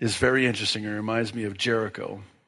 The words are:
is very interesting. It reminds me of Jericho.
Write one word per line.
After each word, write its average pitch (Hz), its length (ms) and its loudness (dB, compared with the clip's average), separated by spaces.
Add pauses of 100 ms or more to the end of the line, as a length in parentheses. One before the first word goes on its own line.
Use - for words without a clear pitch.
is 113 160 0
very 131 280 4
interesting. 107 380 0
It 107 60 -4
reminds 107 440 -2
me 113 120 -4
of 98 120 -4
Jericho. 101 680 -2 (240)